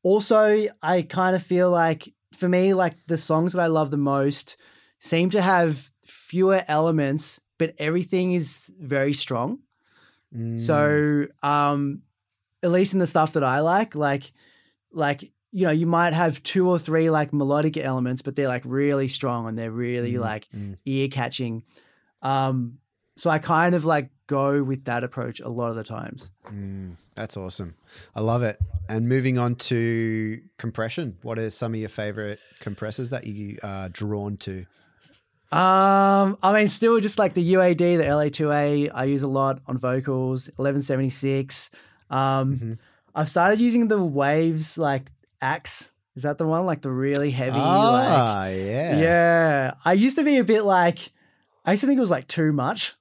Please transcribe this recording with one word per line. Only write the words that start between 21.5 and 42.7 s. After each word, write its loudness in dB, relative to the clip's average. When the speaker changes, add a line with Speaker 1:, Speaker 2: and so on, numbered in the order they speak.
Speaker 1:
Um, -2
so -2
I 2
kind 2
of, -2
like, 0
go 0
with -4
that -4
approach -8
a -12
lot -6
of -6
the -10
times. -14
Speaker 2:
Mm, -12
that's -10
awesome. -10
I -6
love 0
it. -4
And -2
moving 0
on 0
to -4
compression, -8
what -8
are -4
some -8
of -6
your -8
favorite -8
compressors -8
that -8
you -12
are -8
drawn -6
to? -10
Speaker 1:
Um, 4
I 4
mean, 4
still 4
just, -2
like, 2
the 0
U 4
A 6
D, 4
the 4
L 2
A 2
two -2
A, 2
I -4
use 0
a -2
lot 0
on -6
vocals, -2
eleven 0
seventy-six. -2
Um, 0
Speaker 2:
Mm-hmm. -8